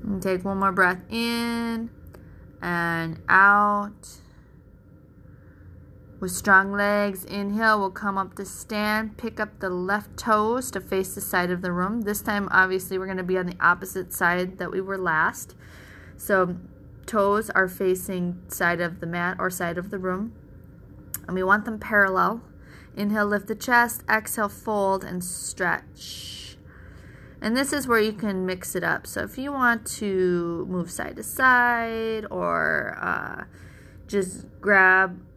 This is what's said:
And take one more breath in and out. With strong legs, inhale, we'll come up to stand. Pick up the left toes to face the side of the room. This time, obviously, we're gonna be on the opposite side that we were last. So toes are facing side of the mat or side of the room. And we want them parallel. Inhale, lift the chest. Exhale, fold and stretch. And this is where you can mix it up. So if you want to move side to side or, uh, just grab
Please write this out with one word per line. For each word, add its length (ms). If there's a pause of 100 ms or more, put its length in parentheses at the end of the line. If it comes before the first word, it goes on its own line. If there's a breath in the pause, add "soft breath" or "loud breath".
And 180
take 240
one 140
more 120
breath 380
in 800 (720 loud breath)
and 640
out. 920 (2000 loud breath)
With 120
strong 400
legs, 540
inhale, 540
we'll 120
come 260
up 180
to 100
stand. 720
Pick 220
up 200
the 100
left 480
toes 540
to 100
face 320
the 80
side 300
of 100
the 100
room. 300
This 200
time, 300
obviously, 460
we're 100
gonna 160
be 140
on 100
the 120
opposite 540
side 440
that 140
we 100
were 160
last. 580 (600 loud breath)
So 400 (480)
toes 440
are 180
facing 800
side 340
of 180
the 80
mat 320
or 100
side 280
of 120
the 100
room. 340 (960)
And 80
we 80
want 220
them 140
parallel. 640 (540 loud breath)
Inhale, 320
lift 200
the 80
chest. 540
Exhale, 400
fold 540
and 200
stretch. 1300 (840 loud breath)
And 140
this 180
is 140
where 120
you 140
can 320
mix 300
it 80
up. 220
So 160
if 160
you 140
want 340 (120)
to 720
move 200
side 280
to 60
side 1080
or, 680
uh, 440 (640 loud breath)
just 380 (160)
grab 580 (180)